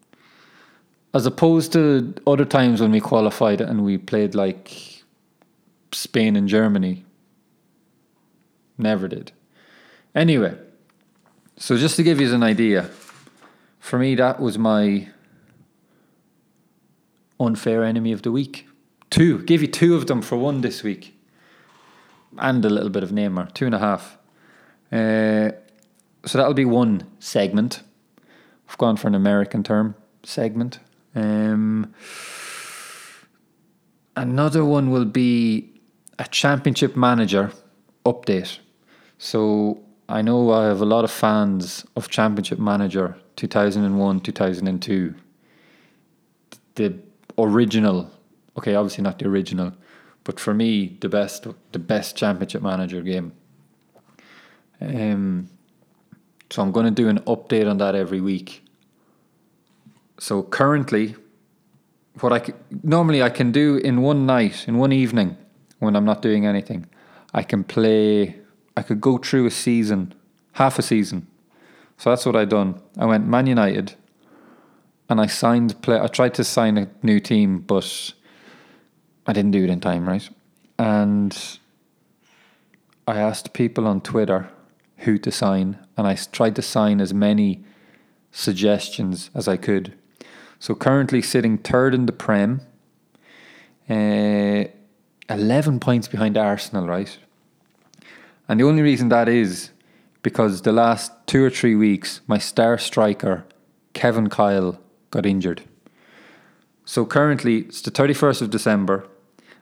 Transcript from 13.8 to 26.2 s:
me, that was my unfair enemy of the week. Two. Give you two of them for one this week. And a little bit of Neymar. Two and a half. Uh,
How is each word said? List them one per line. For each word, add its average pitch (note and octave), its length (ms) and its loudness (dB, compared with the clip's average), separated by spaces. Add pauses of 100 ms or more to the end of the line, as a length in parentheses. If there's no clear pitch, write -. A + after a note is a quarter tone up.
me, C3 180 2
that B2+ 240 0
was A2 200 -2
my G#2 500 2 (2250)
unfair A2+ 440 0
enemy A2+ 280 0
of G2+ 100 -6
the A#2+ 100 -4
week. C3+ 360 -6 (420)
Two. E3 300 4
Give E3 240 2
you C#3+ 40 -2
two E3+ 280 2
of C3+ 100 -2
them B2 160 -2
for A#2+ 160 -4
one C3+ 240 -2
this A#2+ 220 -6
week. G2 320 -8 (1200)
And B2+ 260 0
a G#2+ 60 2
little G#2 220 0
bit G2 100 -2
of F2+ 80 -6
Neymar. F#2+ 460 -4
Two C#3 100 -4
and A#2+ 80 0
a G#2 60 -2
half. G2+ 400 -4 (720)
Uh, A2 680 0 (640)